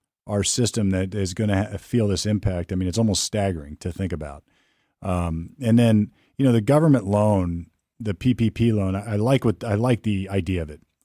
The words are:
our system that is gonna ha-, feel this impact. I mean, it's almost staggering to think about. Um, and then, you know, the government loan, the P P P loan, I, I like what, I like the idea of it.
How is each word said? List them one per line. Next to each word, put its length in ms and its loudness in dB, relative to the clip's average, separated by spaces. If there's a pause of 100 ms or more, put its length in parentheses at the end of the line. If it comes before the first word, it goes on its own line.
(260)
our 180 0
system 460 0
that 240 -2
is 200 -4
gonna 360 0
ha-, 80 -6
feel 280 0
this 200 -2
impact. 460 -2
I 40 -2
mean, 120 0
it's 100 -2
almost 260 2
staggering 540 -4
to 120 -6
think 220 -6
about. 320 -10 (580)
Um, 480 -4 (100)
and 180 4
then, 340 4 (240)
you 80 0
know, 80 4
the 80 2
government 460 4
loan, 640 0 (280)
the 160 -4
P 200 0
P 160 0
P 220 2
loan, 220 0
I, 200 -4
I 20 0
like 280 2
what, 200 0
I 100 -2
like 280 0
the 260 -2
idea 340 -2
of 80 -8
it. 100 -18 (240)